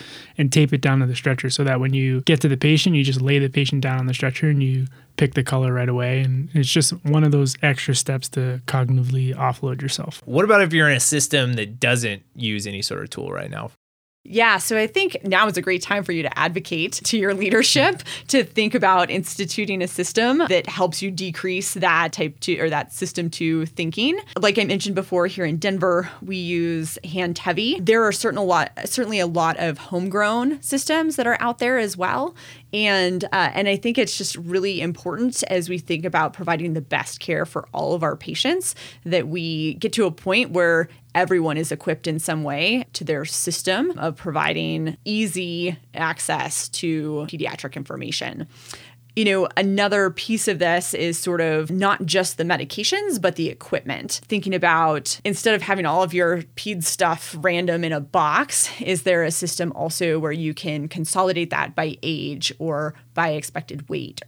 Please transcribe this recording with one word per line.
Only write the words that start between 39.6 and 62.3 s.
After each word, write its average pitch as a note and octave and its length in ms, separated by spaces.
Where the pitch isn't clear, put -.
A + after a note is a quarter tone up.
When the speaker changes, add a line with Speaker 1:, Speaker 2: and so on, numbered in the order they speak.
Speaker 3:
get F#3 180
to A3 120
a F3+ 60
point - 400
where E3+ 380
everyone E3+ 420
is D#3+ 140
equipped D#3+ 340
in D#3+ 140
some D#3 240
way E3 500
to - 100
their D3+ 220
system F#3 720
of D#3+ 180
providing D#3+ 920
easy F3 720
access D#3+ 760
to D3+ 600
pediatric D3 460
information. C3+ 720
You A3 100
know, F#3+ 320
another G3 540
piece - 360
of F#3 120
this F3 340
is E3 240
sort F3 240
of D#3 300
not F#3 340
just F3+ 320
the E3 80
medications, A3 720
but F#3+ 160
the D#3+ 140
equipment. - 760
Thinking G3 280
about, D#3+ 720
instead G#3+ 300
of F#3 60
having F#3+ 240
all D#3+ 180
of E3+ 100
your F3 300
ped F#3 300
stuff E3+ 540
random E3+ 440
in E3 80
a D3+ 80
box, D#3+ 680
is F#3 240
there F3 200
a D#3+ 80
system E3+ 440
also D#3+ 440
where D#3 120
you D#3 220
can D3+ 340
consolidate F3 640
that D3 260
by D#3 260
age D3 580